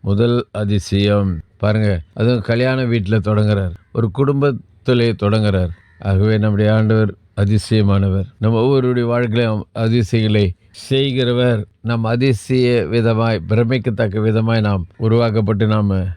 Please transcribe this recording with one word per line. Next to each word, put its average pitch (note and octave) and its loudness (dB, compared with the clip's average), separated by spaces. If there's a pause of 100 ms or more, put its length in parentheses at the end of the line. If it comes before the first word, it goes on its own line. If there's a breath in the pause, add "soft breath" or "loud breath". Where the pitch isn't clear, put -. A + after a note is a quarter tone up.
முதல் A#2 0
அதிசயம். G2+ 0 (160)
பாருங்க, G#2 0 (140)
அதுவும் A#2 0
கல்யாண B2+ -2
வீட்டுல A2+ 0
தொடங்குறார், G#2 0 (220)
ஒரு A2+ -2
குடும்பத்திலே C3 -2
தொடங்குறார். G2+ 0 (320)
ஆகவே G2+ 2
நம்முடைய G#2+ 2
ஆண்டவர் A2 2 (220)
அதிசயமானவர். G2 2 (140)
நம்ம A2 0
ஒவ்வொருவருடைய B2 0
வாழ்க்கையிலும் A#2 -2
அதிசயங்களை A2 0 (160)
செய்கிறவர். B2 -2 (160)
நாம் A2+ -2
அதிசய B2 0
விதமாய், A2+ 0
பிரமிக்கத்தக்க A2 0
விதமாய் A2 0
நாம் G2+ -2 (100)
உருவாக்கப்பட்டு A2 0
நாம G2+ 0 (120)